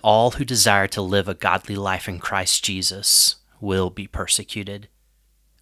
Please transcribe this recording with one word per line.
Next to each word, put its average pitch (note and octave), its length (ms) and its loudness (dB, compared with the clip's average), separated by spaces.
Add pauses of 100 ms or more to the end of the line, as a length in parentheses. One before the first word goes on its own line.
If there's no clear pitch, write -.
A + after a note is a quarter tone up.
all A2 260 6
who C#3 160 -4
desire G#2+ 440 4
to - 120 -6
live F#2+ 260 0
a G2 60 -4
godly G2 420 -2
life F#2+ 320 -4
in F2+ 120 -8
Christ F#2+ 440 -2
Jesus - 760 0 (220)
will F#2+ 300 0
be F#2+ 160 -12
persecuted." G2+ 840 -6 (720)